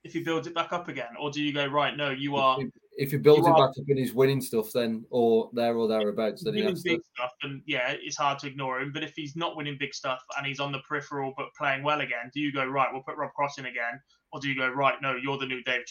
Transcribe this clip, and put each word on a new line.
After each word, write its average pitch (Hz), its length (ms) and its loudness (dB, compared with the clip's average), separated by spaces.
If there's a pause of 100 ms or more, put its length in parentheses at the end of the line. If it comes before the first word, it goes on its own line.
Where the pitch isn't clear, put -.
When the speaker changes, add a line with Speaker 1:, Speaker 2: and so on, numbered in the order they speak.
Speaker 1:
if - 100 -18
he 165 80 -4
builds 165 260 -2
it 170 60 -10
back 165 200 -2
up 175 160 -4
again, 127 280 -8
or 147 140 -4
do 147 100 -4
you 147 120 0
go, 143 120 0
"Right, 139 300 0
no, 143 160 -2
you 139 240 -4
are"? 135 260 4
Speaker 2:
If, 120 80 -4 (300)
if 135 120 -2
he 147 60 2
builds 147 300 8
Speaker 1:
you 165 60 8
Speaker 2:
it 160 40 10
Speaker 1:
are 139 100 8
Speaker 2:
back - 120 -8
up - 80 -8
and 139 100 4
he's 120 160 0
winning 135 280 4
stuff, 110 320 -2
then, 113 360 0
or 113 440 4
there 117 220 2
or 113 120 2
thereabouts, 107 560 0
then 110 100 0
he 214 80 0
Speaker 1:
winning 190 140 2
Speaker 2:
has - 80 -6
to 175 80 0
Speaker 1:
big 165 100 0 (140)
stuff, 127 160 -6 (100)
and 139 240 -8
yeah, 135 340 -2
it's 147 180 -10
hard 143 220 0
to 143 80 -10
ignore 131 320 -4
him. 139 140 -6
But 151 100 -6
if 147 120 -8
he's 147 200 -10
not 165 220 -4
winning 147 220 -8
big 139 160 -6
stuff 131 240 -4 (180)
and 143 80 -4
he's 135 140 -4
on 143 120 -4
the 135 160 -6
peripheral 143 480 -4
but 135 120 -8 (100)
playing 135 240 0
well 147 200 2
again, 123 300 -6
do 147 80 -6
you 147 140 0
go, 135 120 0
"Right, 131 260 2
we'll 135 100 -8
put 151 160 -10
Rob 139 160 -6
Cross 143 240 -2
in 135 80 -8
again," 123 340 -6 (320)
or 156 80 -10
do 139 80 -4
you 139 80 0
go, 131 140 2
"Right, 131 320 2
no, 135 140 -2
you're 135 240 -4
the 135 80 -4
new 127 160 -6
Dave 123 280 -2